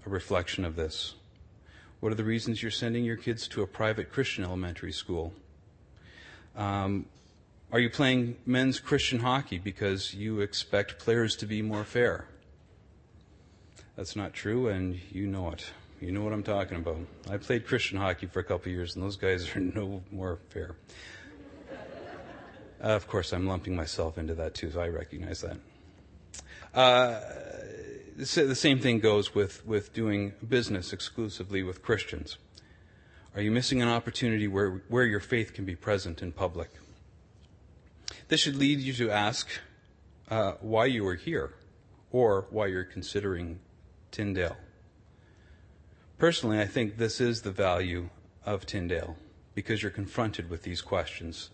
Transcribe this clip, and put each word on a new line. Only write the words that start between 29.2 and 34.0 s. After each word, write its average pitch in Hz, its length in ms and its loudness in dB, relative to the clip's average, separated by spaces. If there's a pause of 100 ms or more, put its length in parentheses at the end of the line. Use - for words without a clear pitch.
with, 101 320 2
with 104 280 -2
doing 104 400 0 (140)
business 107 460 0
exclusively 98 680 -4
with 92 180 -6
Christians. - 560 -2 (960)
Are 101 60 -2
you 104 80 2
missing 123 320 2
an 120 60 4
opportunity 117 600 2